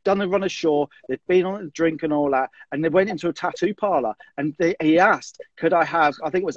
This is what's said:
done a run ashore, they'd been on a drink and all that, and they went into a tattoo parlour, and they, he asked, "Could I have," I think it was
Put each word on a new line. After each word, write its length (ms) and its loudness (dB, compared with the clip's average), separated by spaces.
done 180 0
a 40 -2
run 180 0
ashore, 440 0
they'd 200 -6
been 180 4
on 160 -6
a 80 -10
drink 340 -2
and 120 0
all 160 0
that, 180 0
and 100 -4
they 60 0
went 220 2
into 180 -6
a 60 -2
tattoo 400 -4
parlour, 400 -2
and 200 -4
they, 220 0
he 180 4
asked, 440 2
"Could 160 2
I 100 4
have," 300 2
I 60 -6
think 140 -2
it 20 -6
was 100 -4